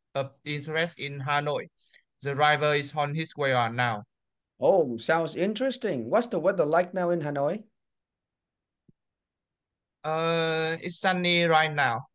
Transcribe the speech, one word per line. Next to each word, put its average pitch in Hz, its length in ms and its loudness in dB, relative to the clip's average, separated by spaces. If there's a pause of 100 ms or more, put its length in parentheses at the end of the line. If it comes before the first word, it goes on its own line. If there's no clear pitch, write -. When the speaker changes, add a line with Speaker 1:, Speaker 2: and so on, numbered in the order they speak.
(160)
Speaker 1:
of 135 160 -4 (140)
interest 156 560 -6
in 143 180 -10
Hanoi. 147 480 -2 (560)
The 139 120 -4
driver 147 400 4
is 143 200 -2
on 147 200 -2
his 160 220 -6
way 139 160 0
on 120 220 2
now. 117 300 0 (560)
Speaker 2:
Oh, 143 380 4
sounds 160 360 0
interesting. 208 760 -2
What's 233 200 2
the 190 100 -2
weather 175 260 2
like 170 300 2
now 175 160 0
in 170 100 0
Hanoi? 147 440 -4 (2500)
Speaker 1:
Uh, 160 760 -2
it's - 200 -8
sunny 175 460 2
right 156 280 4
now, 123 400 0